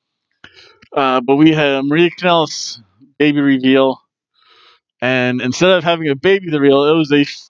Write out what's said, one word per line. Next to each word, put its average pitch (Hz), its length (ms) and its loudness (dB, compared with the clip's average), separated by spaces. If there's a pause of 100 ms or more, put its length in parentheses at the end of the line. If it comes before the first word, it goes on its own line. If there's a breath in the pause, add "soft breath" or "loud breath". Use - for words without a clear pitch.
(960 loud breath)
Uh, 131 240 0
but 131 160 0
we 156 160 4
had 151 140 0
a 139 160 -2
Maria 160 280 0
Kanellis 165 680 -4 (380)
baby 147 220 0
reveal. 135 600 2 (1000 soft breath)
And 123 400 -2
instead 127 300 -2
of 180 140 0
having 165 240 -2
a 139 80 -2
baby 185 340 -2
reveal, 143 340 2
it 156 120 2
was 147 160 -2
a 143 120 4 (260)